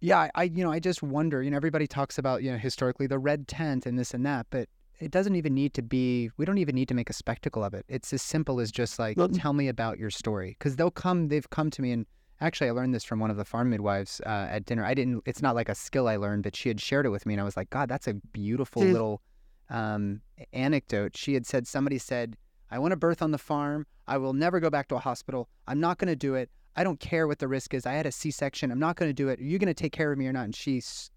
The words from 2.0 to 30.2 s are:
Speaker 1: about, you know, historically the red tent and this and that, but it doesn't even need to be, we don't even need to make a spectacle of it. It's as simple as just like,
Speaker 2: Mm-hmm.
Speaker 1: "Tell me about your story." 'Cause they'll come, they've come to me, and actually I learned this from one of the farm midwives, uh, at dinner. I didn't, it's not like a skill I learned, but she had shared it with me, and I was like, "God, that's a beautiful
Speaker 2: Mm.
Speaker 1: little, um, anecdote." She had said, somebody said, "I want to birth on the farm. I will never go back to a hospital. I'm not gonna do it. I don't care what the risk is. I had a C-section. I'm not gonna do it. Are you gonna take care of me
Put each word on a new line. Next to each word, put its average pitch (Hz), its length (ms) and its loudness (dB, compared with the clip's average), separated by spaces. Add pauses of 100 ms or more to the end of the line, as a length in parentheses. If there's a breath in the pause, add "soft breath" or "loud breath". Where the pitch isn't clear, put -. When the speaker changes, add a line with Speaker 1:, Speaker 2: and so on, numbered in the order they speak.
Speaker 1:
about, 127 260 0
you 131 80 0
know, 123 60 -2
historically 127 500 0
the 135 120 0
red 143 280 0
tent 143 380 -2
and 123 120 0
this 123 160 -2
and 127 120 0
that, 139 240 -2
but 123 180 -2 (320)
it 156 120 -6
doesn't 190 240 4
even 156 180 2
need 139 220 2
to 131 80 0
be, 123 540 2
we 147 80 0
don't 196 120 2
even 147 160 2
need 127 140 2
to 127 80 0
make 120 160 -2
a - 20 -6
spectacle - 500 -4
of 101 120 -4
it. 98 120 -8
It's - 260 -6
as 135 100 -2
simple 147 360 0
as 113 120 -2
just - 260 -2
like, 110 180 -2
Speaker 2:
Mm-hmm. 185 200 4
Speaker 1:
"Tell 151 180 2
me 143 140 2
about 113 320 -2
your 107 100 -4
story." 101 500 -4
'Cause 139 160 -2
they'll 165 140 4
come, 175 380 0
they've 147 240 0
come 156 180 0
to 147 140 -4
me, 123 80 2
and 117 160 -2 (340)
actually 151 280 0
I - 20 2
learned 127 240 0
this 113 80 -4
from 113 160 -2
one 110 100 2
of 104 80 0
the 104 80 -2
farm 120 240 0
midwives, 101 560 0
uh, 101 240 -2
at 101 160 -4
dinner. 117 180 -2
I 117 120 0
didn't, 123 320 0
it's - 160 -4
not 131 100 2
like 117 160 0
a 101 60 -2
skill 131 320 0
I 110 80 2
learned, 104 280 0
but 101 120 -4
she - 120 -4
had 110 140 0
shared 139 240 2
it 127 40 2
with 101 180 -2
me, 107 80 0
and 101 60 0
I - 20 -2
was 101 120 -4
like, - 140 -6
"God, 139 200 -2
that's 139 180 -4
a 107 80 -2
beautiful 110 680 -2
Speaker 2:
Mm. 117 100 8
Speaker 1:
little, 110 300 2 (480)
um, 107 520 -2 (320)
anecdote." 127 640 0
She 143 200 0
had 123 100 0
said, 123 220 0
somebody 139 320 0
said, 117 360 -4 (360)
"I 120 80 -4
want 160 120 2
to 185 60 2
birth 165 240 2
on 160 80 2
the 151 80 2
farm. 147 480 -2 (220)
I 135 100 0
will 131 160 0
never 170 260 2
go 160 120 2
back 143 160 0
to 139 80 -2
a 123 40 -2
hospital. 123 480 -4 (200)
I'm 135 120 0
not 170 200 2
gonna 180 160 2
do 135 180 -2
it. 127 160 -2 (260)
I 165 80 2
don't 175 160 0
care 160 280 0
what 147 100 0
the 139 100 -4
risk 131 280 -2
is. 127 100 -4
I 123 80 0
had 147 140 0
a 117 40 -2
C-section. 139 600 -4
I'm 123 80 -2
not 165 160 2
gonna 156 180 0
do 135 160 0
it. 127 100 -2
Are - 40 -10
you 165 160 0
gonna 175 160 2
take 160 160 -2
care 151 200 0
of 139 60 0
me 135 80 0